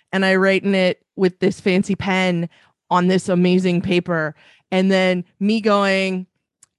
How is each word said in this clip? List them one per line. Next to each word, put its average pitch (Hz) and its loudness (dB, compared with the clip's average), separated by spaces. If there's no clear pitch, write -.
and 190 -2
I 190 2
write 190 2
in 196 0
it 185 0
with 185 -2
this 185 -2
fancy 190 0
pen 185 -2
on 180 2
this 185 0
amazing 180 2
paper." 175 -4
And 190 2
then 185 0
me 214 0
going, 190 0